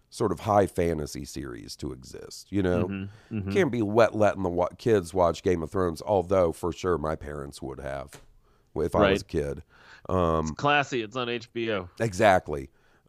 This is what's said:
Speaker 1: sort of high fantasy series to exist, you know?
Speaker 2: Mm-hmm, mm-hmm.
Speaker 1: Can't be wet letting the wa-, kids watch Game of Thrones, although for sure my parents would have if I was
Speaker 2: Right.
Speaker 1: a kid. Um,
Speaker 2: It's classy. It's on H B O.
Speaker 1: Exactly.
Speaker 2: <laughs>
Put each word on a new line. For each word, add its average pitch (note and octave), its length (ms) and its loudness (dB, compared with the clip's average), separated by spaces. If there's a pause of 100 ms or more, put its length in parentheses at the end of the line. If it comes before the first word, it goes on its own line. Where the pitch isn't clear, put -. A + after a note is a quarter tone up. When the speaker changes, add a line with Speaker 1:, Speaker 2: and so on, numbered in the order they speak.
Speaker 1:
sort G#2+ 240 -2
of E2 80 -8
high G2+ 260 4
fantasy D#2 600 -2
series A#1+ 500 -12
to C#2 160 -8
exist, - 580 -16
you G2 120 0
know? F2+ 260 2
Speaker 2:
Mm-hmm, G2 520 -8
mm-hmm. G2 120 -4
Speaker 1:
Can't E3 180 2
be A#2 120 -2
wet G#2 320 4
letting G2+ 300 2
the F2+ 40 0
wa-, F2 200 0 (100)
kids G2 340 2
watch F2 300 2
Game F2+ 200 2
of D2+ 80 -6
Thrones, F2 300 -2
although F#2 520 2
for E2+ 200 -4
sure F2+ 240 0
my D#2 200 -2
parents D2 440 -12
would C2+ 200 -10
have C#2 320 -8 (640)
if D#2 220 0
I G2 140 6
was - 0 -
Speaker 2:
Right. G2 100 0
Speaker 1:
a - 60 -14
kid. C#2+ 360 -4 (460)
Um, E2 380 2
Speaker 2:
It's D#2 60 -6
classy. C#3+ 500 0
It's G#2+ 140 -10
on B2 120 -4
H A#2+ 240 -8
B A#2 180 -4
O. F#2 200 -4 (100)
Speaker 1:
Exactly. F#2 760 2
Speaker 2:
<laughs> - 60 -20 (280)